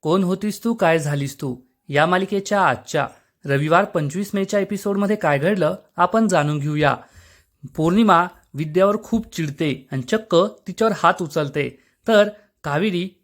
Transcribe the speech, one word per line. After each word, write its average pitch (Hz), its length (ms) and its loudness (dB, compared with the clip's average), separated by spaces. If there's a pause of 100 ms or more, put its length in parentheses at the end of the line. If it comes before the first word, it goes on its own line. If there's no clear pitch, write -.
कोण 180 220 0
होतीस 190 400 -4
तू, 233 100 -2
काय 165 260 2
झालीस 143 420 -4
तू 127 140 -6 (340)
या 147 160 4
मालिकेच्या 190 560 0
आजच्या 143 460 0 (380)
रविवार 151 380 2
पंचवीस 180 500 -4
मेच्या 196 260 0
एपिसोडमध्ये 202 560 -2
काय 151 240 0
घडलं 180 360 0 (220)
आपण 220 300 2
जाणून 151 320 0
घेऊया. 147 360 0 (800)
पौर्णिमा 175 520 4 (260)
विद्यावर 170 500 0
खूप - 320 -6
चिडते 151 560 -4
आणि 135 100 -4
चक्क 220 340 -2 (320)
तिच्यावर 214 280 0
हात 170 260 2
उचलते, 143 580 -4 (280)
तर 208 220 4 (340)
कावेरी 175 460 -2 (140)